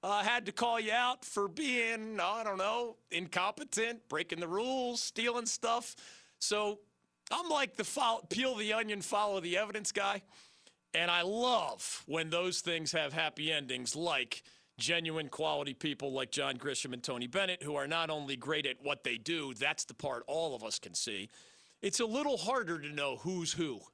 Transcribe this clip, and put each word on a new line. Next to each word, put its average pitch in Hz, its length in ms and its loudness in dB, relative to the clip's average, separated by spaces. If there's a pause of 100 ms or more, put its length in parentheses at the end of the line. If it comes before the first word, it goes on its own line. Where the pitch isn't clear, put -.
uh, 202 180 4
had 233 240 4
to 202 60 -4
call 233 260 2
you 214 140 0
out 247 320 2
for 202 240 0
being, 226 720 0
I 214 240 2
don't 196 140 0
know, 226 380 0 (140)
incompetent, 208 960 0
breaking 160 300 -2
the 170 80 -2
rules, 247 560 0
stealing 233 440 0
stuff. 233 500 0 (420)
So 208 400 2 (540)
I'm 339 160 0
like 285 260 2
the 208 100 -2
fol-, 226 440 2
peel 254 260 2
the 214 200 0
onion, 214 260 0
follow 202 400 2
the 175 160 0
evidence 208 340 -2
guy. 196 320 0 (720)
And 170 160 4
I 175 140 4
love 208 840 2
when 160 240 0
those 175 320 2
things 165 280 0
have 151 220 2
happy 156 400 0
endings, 131 420 -2
like 147 480 0 (340)
genuine 160 520 0
quality 147 440 0
people 143 400 -4
like 131 200 -2
John 139 240 0
Grisham 131 360 -4
and 123 80 -8
Tony 123 280 -4
Bennett, 185 340 0
who 147 140 -2
are 139 100 0
not 160 240 0
only 143 240 -4
great 143 320 -2
at 131 160 -2
what 143 220 -2
they 120 120 0
do, 143 380 -4
that's 139 300 -2
the 127 100 -12
part 127 320 -4
all 151 300 0
of 110 80 -8
us 107 160 -4
can 87 140 -16
see. 104 340 -2 (520)
It's 196 200 0
a 233 60 2
little 269 300 0
harder 175 440 0
to 143 80 -8
know 143 300 -2
who's 175 340 -2
who 143 260 0 (160)